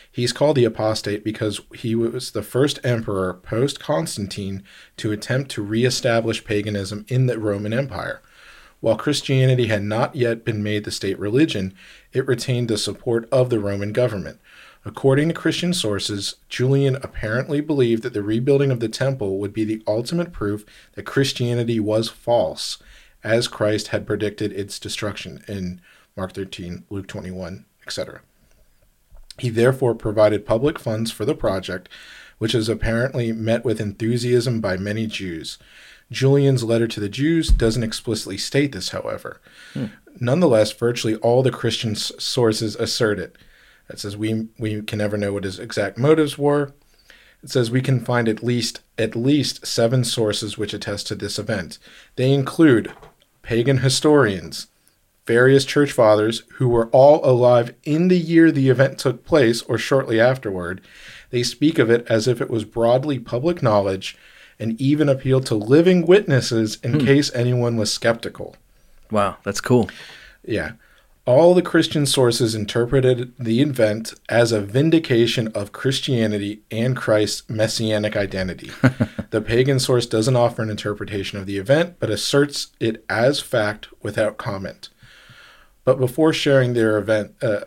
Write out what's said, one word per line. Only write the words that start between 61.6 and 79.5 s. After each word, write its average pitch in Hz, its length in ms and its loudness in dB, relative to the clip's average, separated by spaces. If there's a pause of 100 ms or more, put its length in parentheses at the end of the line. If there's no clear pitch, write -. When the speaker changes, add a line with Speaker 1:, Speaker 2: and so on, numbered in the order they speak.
Speaker 1:
of 113 120 4
it 117 180 2
as 113 200 2
if 120 120 0
it - 100 -4
was 110 140 -4
broadly 127 540 0
public 143 440 -4
knowledge 101 540 0 (420)
and 113 220 -6
even 147 300 2
appeal 131 300 2
to 127 140 -2
living 160 520 4
witnesses 123 760 2
in 120 180 -2
Speaker 2:
Hmm. 135 60 2
Speaker 1:
case 139 280 4
anyone 120 420 0
was 107 160 -2
skeptical." - 640 -4 (540)
Speaker 2:
Wow, 101 340 0
that's 101 160 -6
cool. 120 300 2 (520)
Speaker 1:
Yeah. 90 300 -6 (540)
"All 165 280 8
the 180 80 4
Christian 160 420 0
sources 120 500 2
interpreted 120 840 0
the 117 240 0
event 113 500 0 (160)
as 117 240 4
a 110 80 2
vindication 120 880 2
of 104 240 -6
Christianity 110 880 -2 (100)
and 117 260 -2
Christ's 107 520 0
messianic 110 680 -2
identity. 95 540 -6 (120)
Speaker 2:
<laughs> - 480 0
Speaker 1:
The 113 100 0
pagan 127 400 2